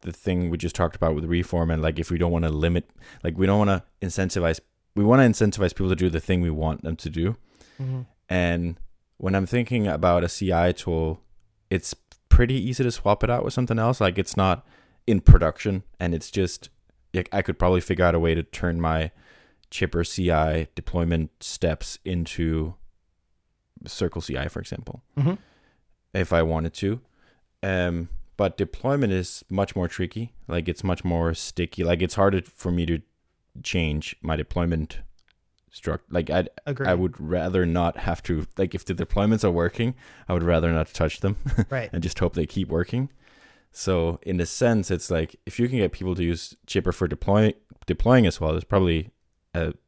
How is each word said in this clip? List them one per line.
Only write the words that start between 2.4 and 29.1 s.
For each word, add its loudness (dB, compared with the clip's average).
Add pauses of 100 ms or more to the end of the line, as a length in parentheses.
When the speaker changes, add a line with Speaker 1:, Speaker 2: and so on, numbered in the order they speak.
Speaker 1:
limit, 0 (340)
like, -4
we 2
don't 4
wanna 2 (160)
incentivize, -2 (360)
we 2
wanna 8
incentivize 2
people -2
to 2
do 2
the -2
thing 0
we 0
want -2
them -6
to -10
do. -2 (420)
Speaker 2:
Mm-hmm. -6 (280)
Speaker 1:
And 0 (400)
when -2
I'm 0
thinking -2
about 2
a -4
C -4
I 2
tool, -4 (480)
it's -4 (320)
pretty 6
easy -2
to 0
swap 0
it 0
out -2
with -6
something -2
else. 0
Like, 2
it's -4
not 2 (400)
in 2
production, 8 (160)
and 0
it's -6
just, -4 (460)
like, -4
I 0
could -4
probably 4
figure 0
out 6
a 2
way 2
to 0
turn -4
my 0 (600)
Chipper -2
C -2
I 0
deployment -2
steps -4
into -4 (1080)
Circle -4
C -6
I, -6
for -10
example, -12 (160)
Speaker 2:
Mm-hmm. 0 (800)
Speaker 1:
if -2
I 4
wanted -2
to. -4 (600)
Um, -2 (280)
but 0
deployment 0